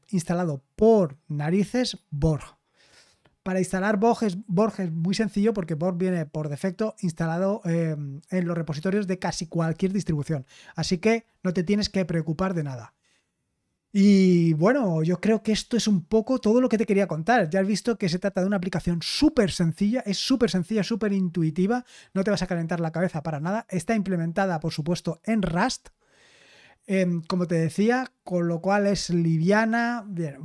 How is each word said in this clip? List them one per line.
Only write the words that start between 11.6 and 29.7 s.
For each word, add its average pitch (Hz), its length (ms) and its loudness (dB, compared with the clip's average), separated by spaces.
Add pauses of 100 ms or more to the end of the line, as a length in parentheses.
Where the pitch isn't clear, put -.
tienes 202 240 0
que 190 160 -2
preocupar 165 500 -2
de 165 80 -2
nada. 127 320 -12 (1000)
Y 185 600 6
bueno, 180 480 2
yo 175 180 0
creo 214 220 2
que 220 100 0
esto - 240 -2
es 214 100 -2
un 196 200 2
poco 220 320 0
todo 233 240 4
lo 254 80 0
que 220 80 2
te 220 80 0
quería 196 200 2
contar. 165 440 0
Ya 190 100 0
has 190 60 0
visto 214 320 -2
que 196 100 -2
se 165 100 0
trata 190 220 -2
de 185 60 2
una 202 100 0
aplicación 175 460 -2
súper 262 480 2
sencilla, 202 560 0
es 196 100 -2
súper 247 320 0
sencilla, 185 340 -2
súper 208 300 -2
intuitiva, 185 720 0 (300)
no 190 100 0
te 208 60 0
vas 190 100 0
a 185 60 -4
calentar 170 340 -2
la 165 100 -2
cabeza 165 320 -2
para 156 160 -6
nada. 185 300 -4
Está 190 260 -2
implementada, 180 640 -2
por 160 120 -2
supuesto, 165 520 -4
en 220 180 0
Rust, 180 480 -2 (960)
em, 180 380 0
como 180 220 -2
te 170 100 0
decía, 214 580 0 (100)
con 175 240 -2
lo 170 140 -4
cual 202 240 2
es 202 240 0
liviana. 208 960 2